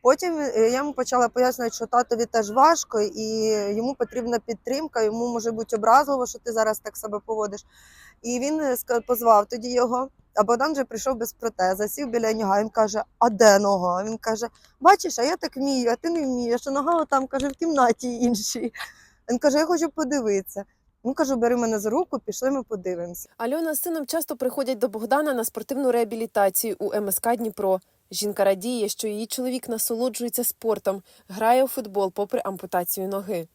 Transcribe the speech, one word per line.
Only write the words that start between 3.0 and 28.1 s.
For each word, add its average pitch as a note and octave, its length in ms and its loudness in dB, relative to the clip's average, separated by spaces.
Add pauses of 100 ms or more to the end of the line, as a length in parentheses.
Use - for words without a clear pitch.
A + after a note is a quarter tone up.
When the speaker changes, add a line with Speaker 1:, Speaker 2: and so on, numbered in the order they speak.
Speaker 1:
і G#3+ 240 -4 (500)
йому A#3+ 200 -2
потрібна A#3 440 -2
підтримка, B3 640 -4
йому A3+ 260 0
може A#3 240 -4
бути A3 240 -6
образливо, B3 500 4
що A#3+ 140 -12
ти A#3 120 -8
зараз A3 280 0
так - 180 -14
себе G#3 280 -6
поводиш. G#3+ 400 -4 (560)
І A#3+ 180 -4
він, D4+ 200 -2
е, C4+ 160 0
ска-, A#3+ 320 -2
позвав A3+ 380 6
тоді A#3+ 280 -8
його, B3 360 0 (260)
а G#3+ 80 4
Богдан A#3+ 300 2
вже C#4 100 -2
прийшов B3 320 -4
без A3+ 180 -6
протеза, G3 540 -2
сів C#4+ 220 -6
біля A3+ 240 0
нього, G3+ 260 2
він A3 100 -2
каже: G#3+ 340 0 (160)
«А A#3 100 6
де G#3 300 8
нога?» F#3 440 2
Він A3 140 -6
каже: A3 300 -4 (320)
«Бачиш, F4 400 4
а A#3 40 2
я D#4+ 140 0
так - 200 -8
вмію, C4 340 0
а A#3+ 40 2
ти E4 140 -4
не E4+ 120 0
вмієш, B3 460 -2
а C#4 40 -4
нога D4+ 300 0
отам», C4+ 260 0
каже, C#4 200 -4
«в C4+ 60 -4
кімнаті B3+ 600 2
іншій». A#3 600 -2 (560)
Він B3 100 0
каже: C#4+ 180 4
«Я D#4 80 2
хочу E4 240 0
подивитися». A3+ 760 -2 (400)
Ну, B3 100 -4
кажу: C4+ 220 0
«Бери A#3+ 220 2
мене A3+ 220 0
за G#3 100 -4
руку, D4 300 -2
пішли, B3+ 320 -4
ми C4+ 120 -2
подивимося». F3 720 -8
Speaker 2:
Альона D4+ 380 -4
з - 60 -4
сином D#4+ 240 -4
часто D#4 300 -6
приходять B3+ 440 -4
до A#3 80 0
Богдана A#3+ 460 -2
на A#3 100 -2
спортивну B3+ 480 -4
реабілітацію A3 880 0
у G#3 140 -4
М G#3 140 -2
С F#3+ 120 -4
К A#3 160 0
Дніпро. G3 440 -2 (320)